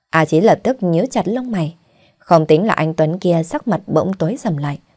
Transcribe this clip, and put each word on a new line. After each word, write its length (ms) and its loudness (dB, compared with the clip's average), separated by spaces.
A 140 2
Chí 160 2
lập 220 4
tức 200 -2
nhíu 280 0
chặt 180 -2
lông 220 -4
mày, 260 -4
không 280 2
tính 200 2
là 80 0
anh 200 -2
Tuấn 240 0
kia 260 0
sắc 240 -8
mặt 180 0
bỗng 280 -2
tối 220 -4
sầm 200 -4
lại. 220 -6